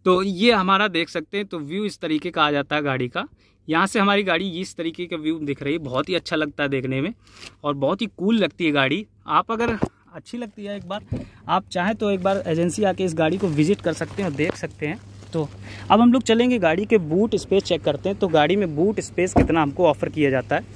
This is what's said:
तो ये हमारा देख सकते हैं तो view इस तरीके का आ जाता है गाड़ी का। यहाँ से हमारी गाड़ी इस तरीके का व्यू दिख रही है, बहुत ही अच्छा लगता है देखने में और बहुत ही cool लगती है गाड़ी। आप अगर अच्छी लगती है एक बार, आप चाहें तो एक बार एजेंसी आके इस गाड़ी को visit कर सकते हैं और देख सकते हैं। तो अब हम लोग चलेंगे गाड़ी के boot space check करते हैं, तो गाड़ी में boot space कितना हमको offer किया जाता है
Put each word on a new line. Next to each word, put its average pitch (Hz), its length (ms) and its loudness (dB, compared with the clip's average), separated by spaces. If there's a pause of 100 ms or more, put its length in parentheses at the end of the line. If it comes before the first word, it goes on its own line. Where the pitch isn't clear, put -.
तो 185 180 4
ये 202 300 2
हमारा 196 360 2
देख 165 200 -2
सकते 175 280 -6
हैं 202 80 -6
तो 185 140 -10
view 170 260 -6
इस 180 140 -8
तरीके 160 320 -2
का 160 120 2
आ 147 80 2
जाता 143 240 -2
है 151 80 0
गाड़ी 131 260 -2
का। 208 180 -6 (400)
यहाँ 165 200 2
से 220 120 0
हमारी 202 240 2
गाड़ी 185 280 0
इस 180 240 -8
तरीके 170 300 -6
का 170 120 -8
व्यू 156 220 -2
दिख 143 240 -6
रही 143 100 -2
है, 170 60 -2
बहुत 139 300 -4
ही 180 60 0
अच्छा 165 200 -4
लगता 151 280 -2
है 139 60 -2
देखने 131 320 -2
में 196 120 -4 (500)
और 147 120 0
बहुत 139 260 0
ही 226 60 -4
cool 214 300 0
लगती 175 280 0
है 151 60 2
गाड़ी। 147 340 2 (240)
आप 165 220 2
अगर 226 260 -2 (360)
अच्छी 175 240 -14
लगती 214 280 -12
है 202 120 -8
एक 180 100 -14
बार, 202 140 -8 (460)
आप 185 220 0
चाहें 185 260 -2
तो 208 160 -2
एक 185 120 -2
बार 196 240 0
एजेंसी 170 360 0
आके 185 200 2
इस 175 120 0
गाड़ी 165 220 2
को 196 120 0
visit 156 320 2
कर 165 120 0
सकते 165 280 -6
हैं 185 80 -2
और 139 60 -8
देख 151 200 -2
सकते 156 320 -10
हैं। 190 120 -8 (340)
तो 156 140 -2 (440)
अब 208 100 8
हम 240 120 8
लोग 262 100 2
चलेंगे 240 360 2
गाड़ी 175 260 2
के 220 140 4
boot 180 380 2
space 196 260 2
check 165 200 -2
करते 156 260 -2
हैं, 196 80 -4
तो 196 120 0
गाड़ी 160 260 4
में 180 200 0
boot 190 260 2
space 180 320 -2
कितना 160 280 4
हमको 143 260 2
offer - 220 0
किया 143 200 0
जाता 131 260 0
है 185 100 -2 (100)